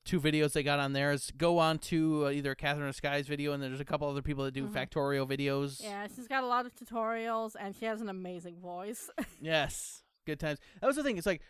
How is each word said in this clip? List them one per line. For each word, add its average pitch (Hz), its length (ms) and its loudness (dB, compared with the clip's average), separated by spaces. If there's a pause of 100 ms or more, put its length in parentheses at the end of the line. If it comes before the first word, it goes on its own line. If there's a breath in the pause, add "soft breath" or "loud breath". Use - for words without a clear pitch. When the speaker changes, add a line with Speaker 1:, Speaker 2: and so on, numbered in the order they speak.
Speaker 1:
two 180 160 2
videos 151 320 4
they 151 100 2
got 143 160 2
on 139 140 0
there 139 180 4
is 139 220 0
go 170 260 4
on 160 220 4
to, 160 460 2
uh, 139 40 2
either 139 240 0
Catherine 147 320 0
or 135 60 -2
Sky's 143 340 -2
video, 143 260 -2
and 143 80 -2
there's 135 200 -4
a 143 40 -6
couple 147 240 0
other 143 140 -2
people 139 220 -2
that 135 80 -2
do 135 160 -4
Speaker 2:
Mm-hmm. - 80 -6
Speaker 1:
Factorio 139 520 0
videos. 139 540 0
Speaker 2:
Yeah, 202 240 -6
she's 220 220 -12
got 269 160 2
a - 20 -2
lot 247 180 2
of 247 120 -14
tutorials, 226 800 -2
and 196 160 -6
she 220 120 -8
has 220 140 -2
an 220 80 -4
amazing 180 520 -8
voice. 185 580 -10
<laughs> - 220 -8
Speaker 1:
Yes. 156 640 0 (220)
Good 151 120 -4
times. 151 220 -2 (200 loud breath)
That 208 60 2
was 269 80 6
the 302 80 0
thing. 269 160 0
It's 165 80 -4
like, 185 240 2